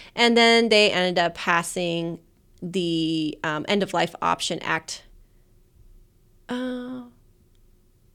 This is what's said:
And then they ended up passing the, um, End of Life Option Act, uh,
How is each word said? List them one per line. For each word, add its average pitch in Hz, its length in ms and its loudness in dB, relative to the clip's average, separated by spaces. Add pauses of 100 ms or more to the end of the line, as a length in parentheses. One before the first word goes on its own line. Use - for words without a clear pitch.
(140)
And 233 220 4
then 233 320 6
they 208 240 6
ended 180 280 0
up 170 140 0
passing 170 880 -2 (440)
the, 160 800 -2
um, 151 240 -4
End 202 160 0
of 185 100 -4
Life 170 300 -2
Option 170 400 -2
Act, - 400 -6 (1500)
uh, 254 540 -8 (1120)